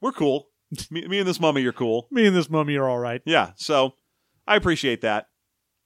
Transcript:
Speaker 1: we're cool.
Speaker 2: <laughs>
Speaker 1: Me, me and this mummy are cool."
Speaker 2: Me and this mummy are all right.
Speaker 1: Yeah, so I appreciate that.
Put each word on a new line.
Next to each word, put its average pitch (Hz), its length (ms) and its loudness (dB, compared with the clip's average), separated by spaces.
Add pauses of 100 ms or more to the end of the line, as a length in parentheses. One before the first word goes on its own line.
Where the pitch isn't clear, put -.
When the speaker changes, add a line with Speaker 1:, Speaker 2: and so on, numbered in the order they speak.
Speaker 1:
we're 254 100 -4
cool. 143 380 -2 (200)
Speaker 2:
<laughs> - 200 -14
Speaker 1:
Me, 165 180 -10
me 196 120 -2
and 190 80 -2
this 170 120 -4
mummy 147 260 2
are 120 60 0
cool." 117 400 -4
Speaker 2:
Me 233 140 4
and 190 100 6
this 165 140 0
mummy 147 260 0
are 135 140 -2
all 123 100 -2
right. 120 260 -6
Speaker 1:
Yeah, 123 300 2
so 135 380 0 (540)
I 208 80 4
appreciate 151 460 0
that. 107 260 -2 (580)